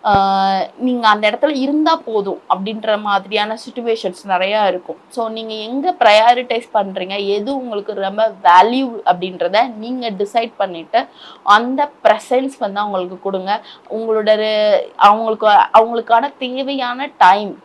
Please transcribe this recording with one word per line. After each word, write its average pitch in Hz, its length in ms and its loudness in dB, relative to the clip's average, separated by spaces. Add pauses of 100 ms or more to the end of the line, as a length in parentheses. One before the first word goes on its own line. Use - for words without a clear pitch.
ஆஹ், 196 580 2 (160)
நீங்க 240 300 0
அந்த 208 180 2
இடத்துல 285 300 0
இருந்தா 302 400 0
போதும் 208 520 -4
அப்படின்ற 214 520 -2
மாதிரியான 208 560 -2
சிச்சுவேஷன்ஸ் 226 680 -6
நிறையா 196 400 0
இருக்கும். 180 300 -4 (140)
So, 226 180 -6
நீங்க 220 260 -10
எங்க 262 440 -4
பிரையாரிட்டைஸ் 233 760 2
பண்றீங்க, 196 520 -4
எது 208 300 -4
உங்களுக்கு 220 420 -8
ரொம்ப 202 340 -2 (100)
வேல்யூ 214 460 6 (180)
அப்படின்றத 180 500 -2 (200)
நீங்க 233 340 -8
டிசைட் 214 460 -4
பண்ணிட்டு 185 460 -4 (420)
அந்த 254 460 2 (120)
பிரசன்ஸ் 254 560 0
வந்து 202 220 -6
அவங்களுக்கு 185 400 -6
கொடுங்க. 190 320 -4 (380)
உங்களோட 220 460 -2
re-, 214 460 0 (140)
அவங்களுக்கு, 220 520 2 (240)
அவங்களுக்கான 233 640 2
தேவையான 262 800 -6
டைம் 196 340 4 (120)